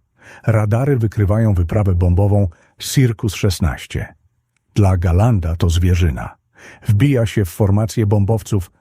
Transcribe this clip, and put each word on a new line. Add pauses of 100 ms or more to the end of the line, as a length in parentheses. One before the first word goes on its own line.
(460)
Radary
wykrywają
wyprawę
bombową (300)
Circus
szesnaście. (600)
Dla
Galanda
to
zwierzyna. (520)
Wbija
się
w
formację
bombowców (100)